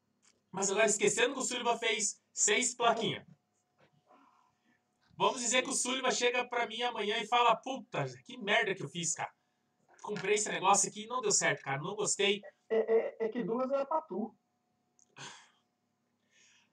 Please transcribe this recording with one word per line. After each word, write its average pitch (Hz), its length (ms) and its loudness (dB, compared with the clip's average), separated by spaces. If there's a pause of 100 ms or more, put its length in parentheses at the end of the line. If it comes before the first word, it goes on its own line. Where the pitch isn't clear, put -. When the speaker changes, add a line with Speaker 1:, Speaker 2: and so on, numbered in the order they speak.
(520)
Speaker 1:
Mas 196 200 -2
agora 214 160 4
esquecendo 226 460 2
que 254 60 -6
o 247 40 -4
Sullivan 240 340 -2
fez 226 420 -2 (140)
seis - 420 2
plaquinhas. - 480 0 (1900)
Vamos 208 260 2
dizer 240 200 2
que - 80 -2
o 254 40 -4
Sullivan 254 380 0
chega 240 360 2
pra 240 180 -2
mim 220 160 -6
amanhã 226 380 -2
e 226 80 -6
fala, 240 280 6
"Puta, 214 500 -6 (200)
que 247 120 -16
merda 214 360 0
que - 100 -10
eu 143 60 -10
fiz, 170 240 -4
cara. - 180 -6 (720)
Comprei 202 340 -2
esse 208 140 -2
negócio 185 400 4
aqui 214 140 -12
e 220 40 -14
não 254 140 -4
deu 202 100 0
certo, 170 300 2
cara. 139 200 -6
Não 185 140 -8
gostei." 202 460 0 (300)
Speaker 2:
É, 220 60 2
é, 220 480 2
é 214 40 -2
que 233 140 -4
duas 247 280 -2
era 277 140 0
pra 320 160 0
tu. 214 340 -6 (2500)